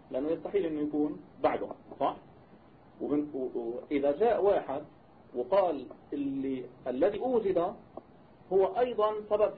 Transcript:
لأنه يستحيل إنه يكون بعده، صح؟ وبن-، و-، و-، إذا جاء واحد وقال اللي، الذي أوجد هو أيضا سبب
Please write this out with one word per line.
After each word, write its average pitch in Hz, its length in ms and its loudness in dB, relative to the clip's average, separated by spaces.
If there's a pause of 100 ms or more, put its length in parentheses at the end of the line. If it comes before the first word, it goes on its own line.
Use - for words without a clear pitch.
(100)
لأنه 135 180 -2
يستحيل 170 380 0
إنه 156 140 -4
يكون 151 400 -2 (260)
بعده، 117 200 -2 (340)
صح؟ 139 160 0 (880)
وبن-، 147 320 0
و-، 127 240 -6
و-، 120 220 -6 (100)
إذا 143 220 2
جاء 185 320 2
واحد 156 380 2 (540)
وقال 147 500 2 (260)
اللي، 135 520 -4 (220)
الذي 165 340 2
أوجد 196 540 0 (800)
هو 190 120 6 (140)
أيضا 214 340 2 (180)
سبب 208 280 4